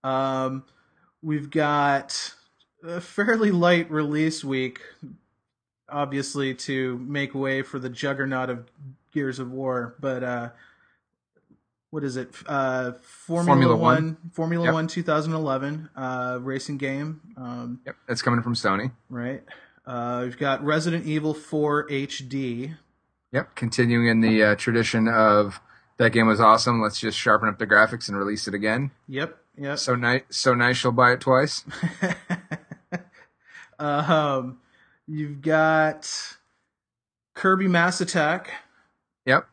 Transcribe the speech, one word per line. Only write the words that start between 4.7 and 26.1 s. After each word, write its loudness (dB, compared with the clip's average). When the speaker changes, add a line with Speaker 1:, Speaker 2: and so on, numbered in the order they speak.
Speaker 1:
obviously, -4
to -4
make -6
way -2
for -8
the -8
juggernaut -4
of -8
Gears -4
of -8
War. -4
But, -4
uh, -6
what -6
is -4
it? -8
Uh, -2
Formula -4
Speaker 2:
Formula 6
Speaker 1:
One, 4
Speaker 2:
One. -4
Speaker 1:
Formula -2
Speaker 2:
Yep. 4
Speaker 1:
One 0
two -4
thousand 0
eleven, -4
uh, -6
racing -6
game. -6
Um, -10
Speaker 2:
Yep, -14
that's -6
coming 0
from -4
Sony. -2
Speaker 1:
Right. -8
Uh, -6
we've -10
got 0
Resident 0
Evil -2
four -2
H -6
D. -6
Speaker 2:
Yep, -4
continuing 2
in 4
the, 6
uh, 6
tradition 2
of 4
that 4